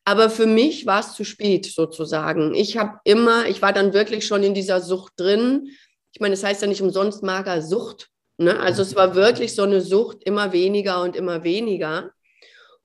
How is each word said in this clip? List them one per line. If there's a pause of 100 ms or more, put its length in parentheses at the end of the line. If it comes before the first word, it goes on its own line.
Aber
für
mich
war
es
zu
spät
sozusagen.
Ich
hab
immer,
ich
war
dann
wirklich
schon
in
dieser
Sucht
drin. (400)
Ich
meine,
es
heißt
ja
nicht
umsonst
Magersucht, (280)
ne?
Also
es
war
wirklich
so
eine
Sucht,
immer
weniger
und
immer
weniger. (720)